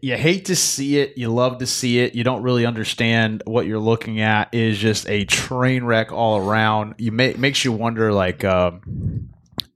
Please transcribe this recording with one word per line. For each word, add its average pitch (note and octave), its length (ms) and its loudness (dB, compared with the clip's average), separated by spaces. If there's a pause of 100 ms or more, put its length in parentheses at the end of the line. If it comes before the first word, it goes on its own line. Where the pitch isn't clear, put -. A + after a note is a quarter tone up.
you B2+ 140 -2
hate F3 300 0
to F#3 100 0
see C#3 420 0
it. C#3 180 -2
You B2 120 -4
love B2 300 0
to B2+ 80 -6
see A#2+ 340 0
it. B2 160 -2
You A#2+ 80 -2
don't A#2+ 180 0
really B2 240 2
understand A2+ 800 0
what A2+ 200 0
you're G#2+ 120 -2
looking A2 420 0
at. G#2+ 300 2
It A#2 120 0
is A2 160 0
just G#2 300 0
a G2+ 180 -2
train B2+ 580 0
wreck A2+ 260 2
all G#2+ 280 0
around. G#2+ 600 0
You A2 140 -2
may, B2 220 2
makes C3+ 300 0
you C3 60 2
wonder, A2+ 420 0
like, F#2 300 0
uh, F2+ 300 2 (1040)